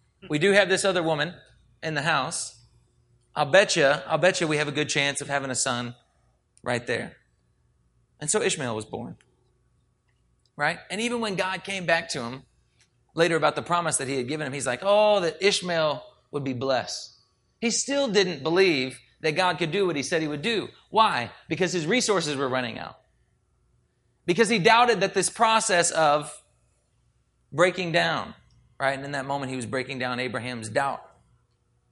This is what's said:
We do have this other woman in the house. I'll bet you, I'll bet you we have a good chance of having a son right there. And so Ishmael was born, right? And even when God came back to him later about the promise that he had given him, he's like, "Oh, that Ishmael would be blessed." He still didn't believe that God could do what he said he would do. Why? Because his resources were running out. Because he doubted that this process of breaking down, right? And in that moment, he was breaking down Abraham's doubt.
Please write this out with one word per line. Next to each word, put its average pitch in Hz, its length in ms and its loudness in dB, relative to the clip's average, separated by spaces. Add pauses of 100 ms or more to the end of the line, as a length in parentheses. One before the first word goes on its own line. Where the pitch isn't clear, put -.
(280)
We 151 120 0
do 196 100 4
have 196 180 6
this 185 160 2
other 180 200 2
woman 160 300 -2 (500)
in 156 100 -4
the 147 80 -2
house. 156 580 -2 (760)
I'll 151 100 2
bet 185 300 6
you, 156 80 4
I'll 151 340 2
bet 180 220 2
you 165 80 0
we 151 80 0
have 147 100 0
a 147 60 -4
good 143 160 -2
chance 143 320 0
of 143 80 -8
having 139 240 -2
a - 20 -6
son 120 400 -4 (680)
right 120 200 -4
there. - 320 -6 (1040)
And 151 80 -8
so 208 140 0
Ishmael 139 320 -2
was 110 100 -6
born, 113 320 -12 (1400)
right? 156 240 -2 (100)
And 190 100 -6
even 240 200 -2
when 208 160 -4
God 185 260 -4
came 190 240 -8
back 165 240 0
to 135 120 -6
him 123 200 -8 (720)
later 165 220 2
about 147 180 2
the 143 80 -6
promise 170 360 -2
that 135 100 -6
he 139 80 -4
had 123 100 -4
given 151 200 -6
him, 131 60 -8
he's 135 140 -6
like, 127 160 -2
"Oh, 208 380 4
that 165 200 0
Ishmael 170 640 0 (280)
would 147 100 -4
be 131 120 -4
blessed." 123 580 -4 (480)
He 233 100 0
still 277 380 0
didn't 185 340 2
believe 160 560 2 (220)
that 160 120 0
God 180 260 0
could 165 120 -2
do 196 160 0
what 170 80 0
he 139 80 -2
said 160 200 -2
he 156 60 -4
would 147 140 -8
do. 208 260 -2 (220)
Why? 175 400 2 (180)
Because 160 240 0
his 165 140 -2
resources 180 500 2
were 135 120 0
running 123 320 -4
out. - 180 -14 (1300)
Because 180 220 2
he 226 100 2
doubted 226 420 4
that 196 120 0
this 180 160 0
process 214 640 2
of 151 420 2 (1200)
breaking 175 400 0
down, 165 420 0 (460)
right? 135 120 0
And 135 120 -8
in 143 80 -8
that 135 140 -4
moment, 139 240 -4
he 131 60 -6
was 120 100 -6
breaking 127 320 -6
down 123 200 -4
Abraham's 120 520 -6
doubt. 139 320 -2 (880)